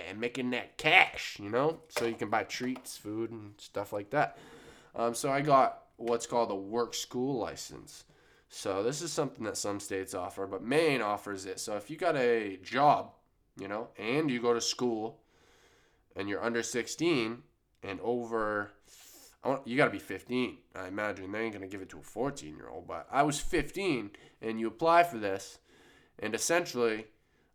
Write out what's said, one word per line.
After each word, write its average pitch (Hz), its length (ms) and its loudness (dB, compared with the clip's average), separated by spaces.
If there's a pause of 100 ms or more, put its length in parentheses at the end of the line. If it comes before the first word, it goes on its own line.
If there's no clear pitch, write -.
(160)
making 123 340 -2
that 113 280 -4
cash, - 640 4
you 101 80 -8
know? 147 380 2
So - 180 0
you 117 80 0
can 110 160 -4
buy 107 140 2
treats, 127 520 -6
food, 110 360 -6
and 104 260 -14
stuff - 340 -6
like 101 180 -6
that. - 280 0 (560)
Um, 117 180 2
so 135 200 -2
I 139 80 2
got 135 460 4 (100)
what's 117 320 0
called 113 240 2
a - 20 0
work 110 400 -2
school 127 460 -2
license. - 640 -10 (440)
So 98 360 -2
this 147 180 -2
is 160 100 -6
something 131 340 -2
that 98 100 -2
some 101 240 -2
states 95 340 -4
offer, 95 320 -6
but 95 160 -6
Maine 139 400 4
offers 101 440 -2
it. 92 120 -8
So 107 180 -4
if 104 140 -8
you 156 60 -8
got 165 180 2
a 113 480 2
job, 120 480 4 (480)
you 98 80 -6
know, 104 220 -6 (100)
and 131 320 0
you 123 100 0
go 120 140 4
to 117 60 2
school, 113 580 -2 (1000)
and 101 120 -4
you're 101 140 -2
under 117 200 2
sixteen 120 800 0 (400)
and 98 180 -8
over, 110 720 -2 (680)
I - 60 0
want, 131 180 0
you 120 100 -2
gotta 143 140 6
be - 80 -4
fifteen, 117 600 -4 (160)
I 92 140 -8
imagine. 98 440 -4
They 107 80 -4
ain't 113 120 -2
gonna 98 140 -10
give 95 160 -10
it 92 80 -12
to 82 80 -16
a 73 40 -16
fourteen-year-old, 85 840 -8
but 85 240 -8
I 135 120 6
was 147 180 2
fifteen, 151 720 0 (300)
and 113 180 -4
you 113 100 0
apply 170 360 6
for 123 140 -4
this, 101 400 -4 (600)
and 107 160 -2
essentially, 117 720 2 (480)